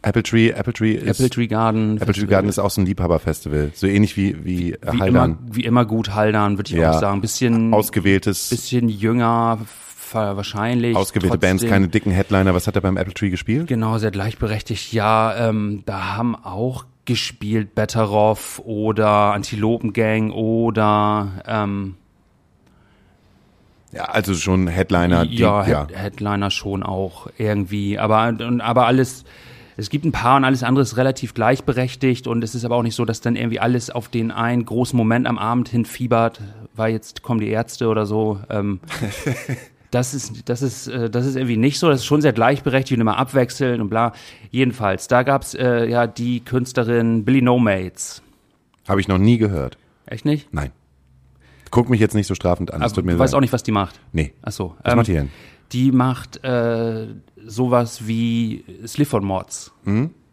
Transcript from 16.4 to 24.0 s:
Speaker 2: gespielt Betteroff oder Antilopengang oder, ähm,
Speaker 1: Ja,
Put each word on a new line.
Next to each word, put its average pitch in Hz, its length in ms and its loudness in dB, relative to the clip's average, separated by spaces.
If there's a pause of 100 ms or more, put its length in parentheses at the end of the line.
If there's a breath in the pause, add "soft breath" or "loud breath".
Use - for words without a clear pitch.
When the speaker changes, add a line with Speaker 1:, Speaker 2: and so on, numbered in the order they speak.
Speaker 2:
gespielt 107 680 -4
Betteroff 107 920 0
oder 107 680 2
Antilopengang 110 1000 0
oder, 107 960 2 (180)
ähm, 101 480 -4 (2000 soft breath)
Speaker 1:
Ja, 87 140 -10